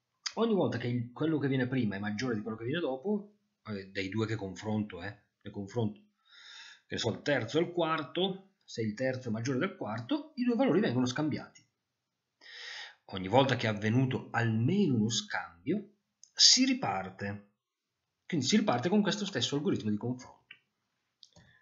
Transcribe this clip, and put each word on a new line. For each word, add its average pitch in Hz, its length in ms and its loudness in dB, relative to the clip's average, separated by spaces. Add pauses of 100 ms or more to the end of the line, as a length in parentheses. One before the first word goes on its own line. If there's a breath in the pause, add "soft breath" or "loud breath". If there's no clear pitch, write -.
(340)
Ogni 220 200 2
volta 135 240 2
che 117 80 -4
il, 120 240 -2
quello 156 280 0
che 135 100 0
viene 131 180 2
prima 120 300 0
è - 20 -6
maggiore 104 380 -2
di 104 60 -4
quello 110 140 -6
che 113 100 -10
viene 147 120 -2
dopo, 175 600 -4 (260)
eh, 98 240 -8
dei 95 200 -6
due 107 200 -2
che 110 80 -4
confronto, 101 680 -4
eh, 101 200 -10 (180)
che 101 100 -14
confronto, 101 480 -4 (880 loud breath)
che - 80 -8
ne 98 40 -4
so, 117 120 0
il 92 120 -6
terzo 135 360 2
e 170 40 6
il 175 100 -2
quarto, 165 920 -2
se - 200 -8
il 107 120 -2
terzo 123 360 -2
è - 20 -2
maggiore 117 260 -2
del 190 160 -2
quarto, 120 640 -6
i 247 80 -2
due 240 100 2
valori 220 240 4
vengono 127 280 2
scambiati. - 600 -4 (1400 loud breath)
Ogni 92 200 -6
volta 127 300 6
che 117 100 -2
è 110 40 4
avvenuto 110 600 2
almeno 123 640 4
uno 107 160 4
scambio, - 840 -4 (380)
si - 320 6
riparte. 202 840 -2 (840)
Quindi 143 160 0
si 208 140 4
riparte 127 320 2
con 208 100 6
questo 190 240 0
stesso - 300 -2
algoritmo 143 340 0
di 104 80 0
confronto, - 600 -10 (1040 soft breath)